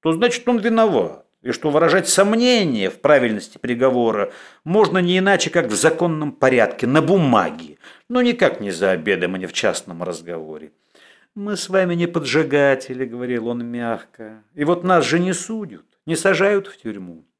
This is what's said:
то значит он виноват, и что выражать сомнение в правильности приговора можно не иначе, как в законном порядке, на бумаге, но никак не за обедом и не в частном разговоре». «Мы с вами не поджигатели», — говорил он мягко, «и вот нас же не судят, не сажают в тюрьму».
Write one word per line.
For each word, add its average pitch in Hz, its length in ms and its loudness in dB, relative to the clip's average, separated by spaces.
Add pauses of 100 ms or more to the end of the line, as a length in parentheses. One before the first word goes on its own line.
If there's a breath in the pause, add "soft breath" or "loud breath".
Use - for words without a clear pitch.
то 160 120 0
значит 233 360 -2
он 240 100 2
виноват, 208 640 0 (180)
и 120 100 -6
что - 180 -4
выражать 156 380 2
сомнение 202 800 2
в - 100 -18
правильности 123 580 2
приговора 120 720 0 (320 loud breath)
можно 185 340 2
не 180 200 2
иначе, 190 320 2
как 170 160 0
в 107 100 -4
законном 156 560 0
порядке, 123 560 2
на 143 120 4
бумаге, 107 800 0 (300 loud breath)
но 247 140 0
никак 240 380 0
не 101 120 -6
за 95 180 0
обедом 90 460 -2
и - 20 -8
не 92 80 -8
в 85 60 -12
частном 90 500 -4
разговоре». 80 720 -10 (640 soft breath)
«Мы 202 200 -6
с - 120 -10
вами 185 260 0
не 170 140 0
поджигатели», — 139 1000 0
говорил 120 420 -6
он 120 180 -6
мягко, 113 760 -10 (120)
«и 147 100 -2
вот 175 200 0
нас 180 200 4
же 147 160 0
не 180 140 0
судят, 190 500 -10 (220)
не 160 100 -4
сажают 196 500 2
в - 120 -20
тюрьму». 92 460 -12 (160)